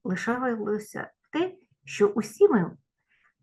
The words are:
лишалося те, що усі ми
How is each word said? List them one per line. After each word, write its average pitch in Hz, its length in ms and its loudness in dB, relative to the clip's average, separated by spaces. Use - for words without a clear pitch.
лишалося 214 1080 -4
те, 359 240 -2
що - 220 2
усі 240 400 4
ми 202 300 0